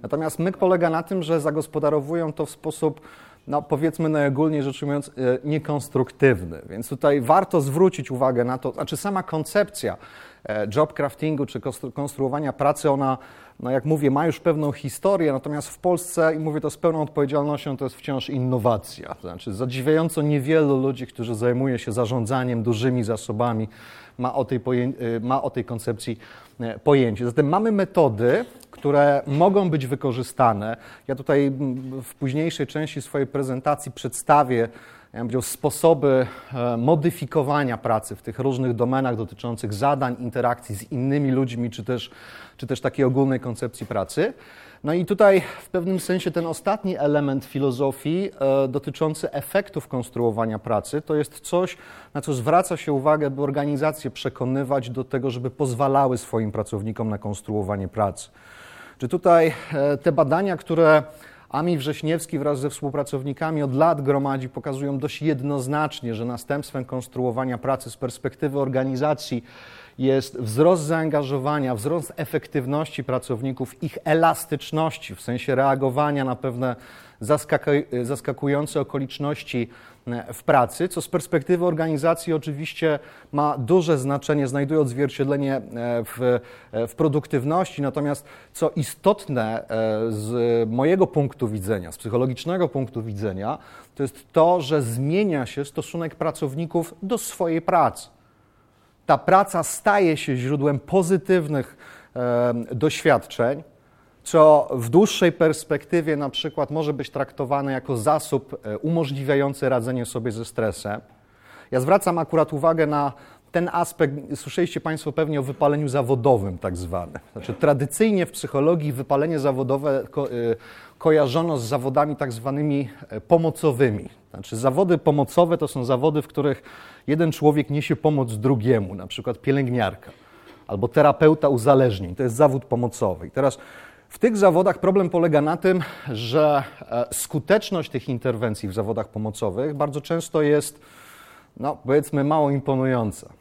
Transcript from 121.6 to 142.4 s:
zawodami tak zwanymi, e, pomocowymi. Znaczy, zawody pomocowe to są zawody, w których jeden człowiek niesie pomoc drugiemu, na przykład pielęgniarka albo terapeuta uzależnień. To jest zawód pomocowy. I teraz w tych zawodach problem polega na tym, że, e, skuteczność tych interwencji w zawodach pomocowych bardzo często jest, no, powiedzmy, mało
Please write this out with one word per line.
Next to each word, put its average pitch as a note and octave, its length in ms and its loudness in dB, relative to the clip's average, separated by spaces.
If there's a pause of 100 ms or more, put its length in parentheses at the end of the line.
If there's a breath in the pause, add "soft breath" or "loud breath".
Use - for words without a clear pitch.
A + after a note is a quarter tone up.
zawodami C3+ 520 0
tak C3+ 160 -4
zwanymi, C#3 560 -2 (200 loud breath)
e, G#2+ 120 -8
pomocowymi. C#3+ 880 2 (220)
Znaczy, - 260 -12
zawody D3+ 420 2
pomocowe D#3+ 600 2
to D#3 100 -2
są B2+ 160 -4
zawody, C#3+ 380 2
w - 60 -10
których C#3+ 340 -2 (440 loud breath)
jeden D#3 260 2
człowiek D3 380 2
niesie C#3+ 260 0
pomoc C3+ 360 0
drugiemu, G#2+ 600 2
na F2+ 120 -10
przykład - 340 -8
pielęgniarka B2 720 -2 (560 loud breath)
albo G2+ 220 -2
terapeuta D#3 600 6
uzależnień. A#2 640 4
To C#3 80 -4
jest A#2+ 120 0
zawód C3+ 300 4
pomocowy. G#2 640 -2
I - 40 -14
teraz C3+ 280 0 (500 loud breath)
w - 100 -20
tych A3 180 2
zawodach F#3 420 4
problem F#3 320 2
polega E3 300 4
na D#3 160 0
tym, F#3 260 2 (300 loud breath)
że, C3+ 520 2 (260 loud breath)
e, A#2+ 220 -2
skuteczność F#3 800 -2
tych - 180 -6
interwencji A#2 600 -4
w F#2 60 -8
zawodach A2 340 -4
pomocowych G#2+ 640 -4
bardzo C#3+ 260 -4
często E3 420 -2
jest, D3 380 2 (760 loud breath)
no, C#3 280 -4
powiedzmy, C#3+ 400 2
mało D3 260 2